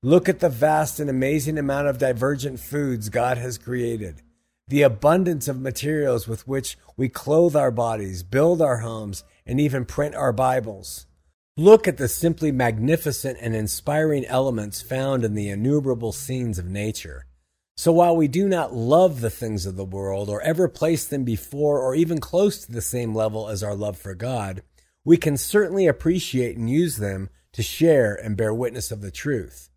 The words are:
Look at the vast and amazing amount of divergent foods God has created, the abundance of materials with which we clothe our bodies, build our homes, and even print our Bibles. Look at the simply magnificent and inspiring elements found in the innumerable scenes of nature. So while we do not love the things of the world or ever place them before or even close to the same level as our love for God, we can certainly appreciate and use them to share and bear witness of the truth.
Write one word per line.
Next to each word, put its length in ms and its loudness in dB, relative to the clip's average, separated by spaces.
Look 260 6
at 120 0
the 100 4
vast 500 0
and 80 -2
amazing 500 0
amount 300 0
of 100 -2
divergent 640 -2
foods 480 -4
God 300 0
has 200 -8
created, 640 -6
the 140 4
abundance 680 2
of 120 -6
materials 680 -2
with 200 -8
which 300 -6
we 120 -2
clothe 460 2
our 160 4
bodies, 520 -4
build 400 2
our 160 2
homes, 460 -8
and 160 -2
even 240 0
print 300 -4
our 180 0
Bibles. 760 -2
Look 320 10
at 80 -2
the 120 -2
simply 440 0
magnificent 880 0
and 140 -4
inspiring 720 -2
elements 560 -2
found 420 -2
in 100 -2
the 140 -4
innumerable 640 0
scenes 460 -4
of 80 -8
nature. 600 -8
So 140 2
while 240 6
we 120 4
do 200 0
not 260 -2
love 460 4
the 100 -2
things 360 -6
of 100 -8
the 80 -6
world 440 -4
or 140 -4
ever 260 2
place 380 -2
them 180 -4
before 560 0
or 140 0
even 260 0
close 440 0
to 80 -16
the 100 -6
same 320 -4
level 340 -2
as 140 -6
our 120 -4
love 240 -6
for 160 -12
God, 480 -6
we 120 8
can 200 0
certainly 500 2
appreciate 680 0
and 140 -4
use 260 0
them 340 -6
to 100 -6
share 520 4
and 220 -6
bear 160 0
witness 380 -4
of 100 -10
the 100 -10
truth. 680 -6